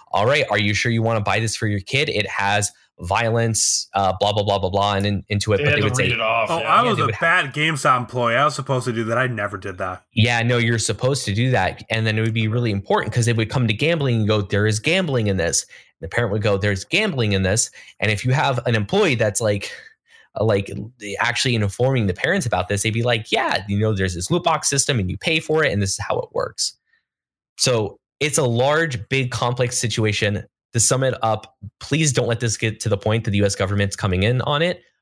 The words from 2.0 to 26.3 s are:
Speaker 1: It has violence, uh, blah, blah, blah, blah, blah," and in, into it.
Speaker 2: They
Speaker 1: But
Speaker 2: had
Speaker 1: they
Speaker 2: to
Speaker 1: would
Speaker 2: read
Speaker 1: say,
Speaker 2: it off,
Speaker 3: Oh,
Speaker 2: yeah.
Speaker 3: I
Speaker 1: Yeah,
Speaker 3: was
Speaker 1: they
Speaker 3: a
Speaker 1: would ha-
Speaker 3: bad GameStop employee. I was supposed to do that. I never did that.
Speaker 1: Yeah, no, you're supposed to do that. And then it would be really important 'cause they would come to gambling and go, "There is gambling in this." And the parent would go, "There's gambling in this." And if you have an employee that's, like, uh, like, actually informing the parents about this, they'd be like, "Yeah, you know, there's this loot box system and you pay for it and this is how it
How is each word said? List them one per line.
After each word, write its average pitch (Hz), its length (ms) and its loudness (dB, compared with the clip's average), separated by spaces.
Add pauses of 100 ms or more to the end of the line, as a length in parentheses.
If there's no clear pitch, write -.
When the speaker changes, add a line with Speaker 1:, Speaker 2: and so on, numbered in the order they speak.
Speaker 1:
It 104 220 -2
has 101 420 0 (300)
violence, 113 960 0
uh, 98 220 2
blah, 101 140 2
blah, 101 120 0
blah, 101 160 0
blah, 95 100 -2
blah," 101 240 2
and 98 120 0
in, 101 220 -2
into 101 240 -2
it. 101 60 4
Speaker 2:
They 139 80 0
Speaker 1:
But 143 60 2
Speaker 2:
had 147 40 2
Speaker 1:
they 143 60 0
Speaker 2:
to - 80 0
Speaker 1:
would 123 80 -2
Speaker 2:
read 107 100 0
Speaker 1:
say, 117 60 0
Speaker 2:
it 113 80 -4
off, 113 280 0
Speaker 3:
Oh, 170 100 0
Speaker 2:
yeah. - 80 -4
Speaker 3:
I 196 160 4
Speaker 1:
Yeah, 254 40 2
Speaker 3:
was 220 80 2
Speaker 1:
they 156 80 0
Speaker 3:
a - 40 2
Speaker 1:
would - 80 -2
ha- 170 280 2
Speaker 3:
bad 135 100 -6
GameStop 151 440 2
employee. 120 400 0
I 143 80 4
was 147 100 0
supposed 131 300 -2
to 123 80 -2
do 113 100 -2
that. 113 140 -2
I 131 100 0
never 104 300 -4
did 95 220 -10
that. 92 240 -8 (100)
Speaker 1:
Yeah, 120 280 4
no, 120 160 2
you're 117 220 2
supposed 127 460 -2
to 101 80 -2
do 123 180 0
that. 92 380 0
And 113 180 0
then 110 100 0
it 110 40 0
would 110 120 0
be 110 140 0
really 117 240 0
important 104 420 -2
'cause 117 120 2
they 117 80 2
would 110 160 0
come 123 180 0
to 104 60 0
gambling 139 460 0
and 104 80 0
go, 107 140 2
"There 101 240 0
is 107 140 2
gambling 151 480 0
in 98 80 0
this." 85 300 0 (340)
And 85 120 -10
the - 40 -12
parent 117 160 0
would 107 120 -2
go, 101 140 2
"There's 98 280 -2
gambling 151 480 0
in 95 80 2
this." 95 300 0 (280)
And 104 120 0
if 101 120 -2
you 127 80 0
have 135 360 2
an 117 80 2
employee 147 400 2
that's, 107 260 0
like, 104 300 -2 (680)
uh, 107 40 0
like, 101 280 2 (480)
actually 120 360 0
informing 113 500 0
the 92 80 0
parents 165 320 -2
about 92 220 0
this, 101 160 -2
they'd 113 80 0
be 113 100 -2
like, 117 300 -2
"Yeah, 247 360 2
you 101 120 -2
know, 110 160 2
there's 95 180 0
this 87 160 -6
loot 170 140 0
box 160 260 2
system 135 300 0
and 92 100 -2
you 82 80 -6
pay 160 220 0
for 156 240 0
it 127 100 2
and 101 80 0
this 95 100 0
is - 80 -4
how - 200 -2
it - 140 -8